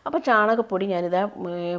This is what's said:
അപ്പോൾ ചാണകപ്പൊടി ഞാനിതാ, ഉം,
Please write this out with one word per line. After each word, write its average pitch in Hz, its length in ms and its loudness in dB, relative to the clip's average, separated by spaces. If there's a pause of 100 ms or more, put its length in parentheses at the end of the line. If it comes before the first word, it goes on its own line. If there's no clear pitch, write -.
അപ്പോൾ 320 140 -2 (100)
ചാണകപ്പൊടി 220 540 2 (100)
ഞാനിതാ, 175 280 0 (220)
ഉം, 175 100 -6 (240)